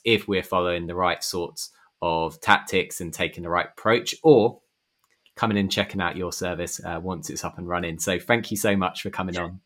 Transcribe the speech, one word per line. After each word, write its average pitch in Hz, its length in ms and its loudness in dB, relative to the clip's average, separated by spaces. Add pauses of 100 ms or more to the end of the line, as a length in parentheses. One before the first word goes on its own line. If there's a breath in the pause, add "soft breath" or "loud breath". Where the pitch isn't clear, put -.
if 110 240 2
we're 95 140 0
following 87 460 0
the 85 80 -6
right 87 280 0
sorts - 460 -6 (320 soft breath)
of 82 400 -2
tactics - 600 2
and 82 120 -8
taking 87 300 -4
the 85 60 -8
right 87 180 0
approach, - 560 0
or 131 380 8 (760)
coming 107 220 2
and 98 140 2
checking 98 300 -2
out 85 160 -2
your 90 140 -4
service, 87 520 -6
uh, 85 200 -6
once 90 260 -8
it's 71 140 -8
up - 160 -8
and 87 80 -8
running. 85 320 -4
So 92 180 -2
thank 117 320 4
you 107 80 -4
so 101 180 2
much 92 280 -2
for 98 80 -6
coming 90 260 -6
on. 87 280 -8